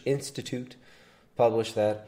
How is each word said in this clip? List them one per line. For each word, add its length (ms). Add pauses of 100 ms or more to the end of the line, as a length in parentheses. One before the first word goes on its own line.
Institute 720 (600)
published 400
that, 320